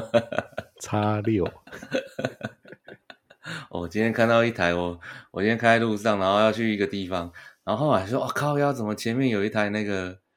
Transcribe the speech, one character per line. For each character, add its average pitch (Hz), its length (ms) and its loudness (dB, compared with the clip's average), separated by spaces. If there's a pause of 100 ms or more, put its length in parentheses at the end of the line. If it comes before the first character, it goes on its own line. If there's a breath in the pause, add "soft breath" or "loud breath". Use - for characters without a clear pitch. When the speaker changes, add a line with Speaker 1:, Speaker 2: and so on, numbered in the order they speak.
(180)
Speaker 1:
<laughs> - 640 -8
Speaker 2:
X 107 400 0
六。 104 280 2
Speaker 1:
<laughs> - 60 -18 (2250 loud breath)
我 87 160 -6
今 104 160 0
天 113 100 2
看 113 140 4
到 117 180 6
一 117 60 0
台， 87 240 2
我， 87 240 -2 (320 loud breath)
我 90 100 -6
今 104 80 2
天 117 80 2
开 113 220 6
在 - 0 -
路 113 180 0
上， 104 220 0
然 95 100 2
后 101 120 4
要 110 100 6
去 110 240 0
一 - 20 -2
个 98 80 0
地 98 220 -4
方， 87 260 -4 (300 loud breath)
然 101 140 -2
后 143 100 0
后 139 80 4
来 95 120 2
说 120 180 -2
，“哦， 127 100 -4
靠 147 240 0
腰， 143 140 2
怎 123 120 -4
么 104 120 -2
前 117 180 -2
面 131 140 2
有 104 160 0
一 107 60 0
台 104 180 0
那 107 160 -2
个， 95 340 -4 (180)